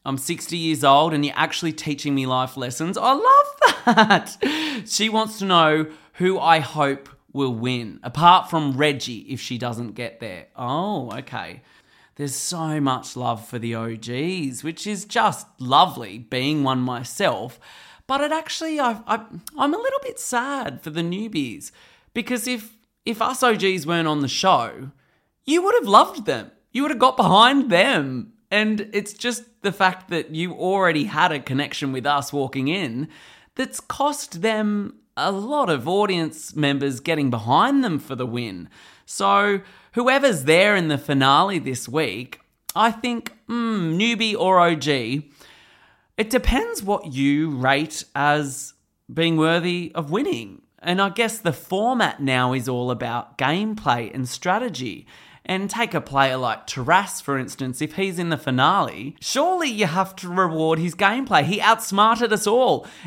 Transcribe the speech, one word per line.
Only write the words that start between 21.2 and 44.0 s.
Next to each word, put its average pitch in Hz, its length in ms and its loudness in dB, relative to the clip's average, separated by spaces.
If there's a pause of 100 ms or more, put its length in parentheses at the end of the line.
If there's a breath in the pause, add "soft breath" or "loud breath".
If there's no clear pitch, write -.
because 240 340 -4
if, 233 280 -8 (280)
if 226 160 -4
us 254 220 0
O 240 120 6
Gs 190 320 0
weren't 165 220 0
on 151 140 0
the 135 60 0
show, 135 640 0 (540)
you 330 180 2
would 403 120 2
have 330 140 2
loved 214 360 4
them. 120 260 -4 (220)
You 254 100 -2
would 294 80 0
have 254 80 -4
got 254 200 4
behind 233 520 6
them. 165 600 2 (180)
And 214 440 0
it's 202 180 -4
just 233 320 -6 (160)
the 202 120 -2
fact 185 360 0
that 156 260 -4
you 165 200 -4
already 180 500 0
had 165 260 0
a 147 100 -4
connection 135 520 -4
with 131 140 -6
us 143 260 0
walking 135 360 -4
in 151 400 -4 (460 loud breath)
that's 262 260 -6
cost - 600 -4
them 208 540 -2 (260)
a 175 120 0
lot 233 360 -2
of 139 200 -2
audience 185 640 -2
members 139 460 0
getting 156 280 0
behind 147 540 2
them 180 160 -2
for - 160 -10
the 127 100 -6
win. 110 440 -8 (360 loud breath)
So 196 580 0 (320 loud breath)
whoever's 247 500 2
there 185 320 6
in 175 100 0
the 151 100 0
finale 143 640 2
this 127 300 -6
week, 123 500 -4 (380)
I 220 160 4
think, 233 400 -6 (160)
mm, 220 480 -2
newbie 220 420 0